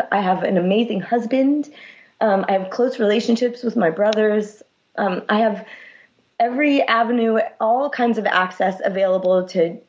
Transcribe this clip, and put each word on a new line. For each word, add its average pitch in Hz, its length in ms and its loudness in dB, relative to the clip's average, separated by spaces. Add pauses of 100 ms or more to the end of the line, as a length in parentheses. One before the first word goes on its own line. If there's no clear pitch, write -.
(120)
I 202 100 2
have 180 220 0
an 190 140 0
amazing 196 440 0
husband. 262 680 0 (520)
Um, 196 260 2
I 202 60 0
have 190 160 -2
close 254 300 -2
relationships 233 640 0
with 226 120 -4
my 185 140 2
brothers. 208 720 0 (340)
Um, 190 320 -2
I 214 100 2
have 202 260 0 (720)
every 277 420 2
avenue, 226 580 2 (200)
all 247 300 0
kinds 240 280 0
of 202 80 -2
access 190 580 0
available 185 680 0
to 190 400 -2